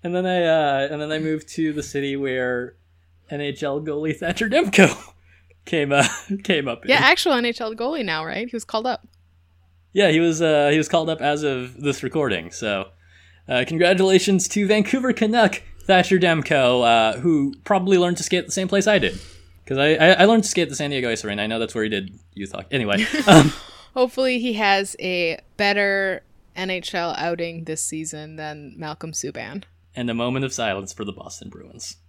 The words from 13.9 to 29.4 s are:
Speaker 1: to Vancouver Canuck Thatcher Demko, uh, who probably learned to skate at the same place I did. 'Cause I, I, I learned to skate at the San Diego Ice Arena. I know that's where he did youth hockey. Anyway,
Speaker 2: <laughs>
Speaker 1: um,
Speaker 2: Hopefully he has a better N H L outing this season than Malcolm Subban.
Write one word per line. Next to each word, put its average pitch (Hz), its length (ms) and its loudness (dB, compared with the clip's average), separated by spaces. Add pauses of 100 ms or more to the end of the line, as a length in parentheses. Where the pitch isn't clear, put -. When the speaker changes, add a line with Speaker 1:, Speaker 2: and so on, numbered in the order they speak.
Speaker 1:
to 208 200 0
Vancouver 240 440 2
Canuck 220 500 2 (200)
Thatcher 185 360 4
Demko, 139 680 2
uh, 113 340 4
who 139 360 0 (100)
probably 190 340 2
learned 175 200 2
to - 40 -6
skate 180 180 0
at - 60 -10
the - 60 -10
same 190 160 -4
place 196 180 2
I 208 140 4
did. 101 180 -2 (480)
'Cause 135 120 -4
I, 143 160 2
I, 156 180 6
I 180 120 6
learned 220 200 6
to - 40 -4
skate 175 160 0
at - 40 -4
the 139 60 -10
San 143 160 -4
Diego 127 200 -2
Ice 113 140 -2
Arena. 104 180 -4
I 107 40 -2
know 113 140 -4
that's 113 160 -4
where 110 80 0
he 107 60 -2
did 98 280 -6 (160)
youth 98 180 -10
hockey. 95 200 -12
Anyway, 135 340 0 (100)
Speaker 2:
<laughs> 285 120 0
Speaker 1:
um, 156 240 8 (420)
Speaker 2:
Hopefully 254 460 0
he 240 140 -2
has 196 440 0
a 175 400 -4 (180)
better 196 680 0 (340)
N 190 140 -6
H 180 220 -8
L 170 240 -4
outing 170 480 -6
this 156 200 -6
season 156 500 -10
than 151 420 -14
Malcolm 156 360 -12
Subban. 131 500 -10 (320)